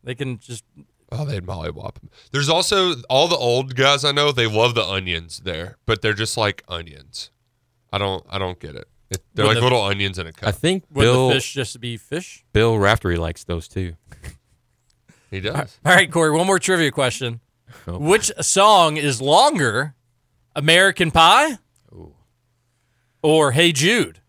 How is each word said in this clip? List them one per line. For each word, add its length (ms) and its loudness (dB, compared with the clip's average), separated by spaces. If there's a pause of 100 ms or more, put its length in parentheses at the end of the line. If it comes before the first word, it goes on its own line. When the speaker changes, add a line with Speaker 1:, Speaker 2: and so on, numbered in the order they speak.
Speaker 1:
They 100 -10
can 240 -8
just 240 -16 (480)
Speaker 2:
Oh, 140 -8
they'd 220 -8
mollywop 560 -12
'em. 80 -20 (220)
There's 180 -2
also, 460 0 (120)
all 200 4
the 80 0
old 400 0
guys 280 2
I 80 -2
know, 200 2
they 140 0
love 280 2
the 100 -2
onions 600 -8
there, 420 -10
but 160 -2
they're 100 0
just 240 -6
like 320 -2
onions. 640 -14 (640)
I 60 -6
don't, 300 -4
I 100 -10
don't 220 -8
get 140 -16
it. 140 -18 (220)
It, 120 -12 (120)
they're 100 0
Speaker 1:
Would 120 4
Speaker 2:
like 20 -2
Speaker 1:
the 60 0
Speaker 2:
little 180 2
onions 360 -4
in 80 -10
a 60 -18
cup. 160 -6
Speaker 3:
I 40 0
think 380 -2
Speaker 1:
Would 160 0
the 60 4
Speaker 3:
Bill 200 2
Speaker 1:
fish 220 -2
just 260 -8
be 160 -10
fish? 560 -12
Speaker 3:
Bill 260 2
Raftery 380 2
likes 280 -6
those 240 -8
too. 260 -10 (1400)
Speaker 2:
He 100 -8
does. 440 -8
Speaker 1:
All 80 2
right, 180 4
Corey, 200 0
one 160 0
more 120 2
trivia 320 0
question. 500 -4 (460)
Speaker 3:
Oh. 120 -10
Speaker 1:
Which 320 0 (100)
song 560 4
is 240 -4
longer, 760 2 (600)
American 560 2
Pie 480 4 (340)
Speaker 3:
Ooh. 220 -20 (1080)
Speaker 1:
or 300 4
Hey 200 4
Jude? 560 0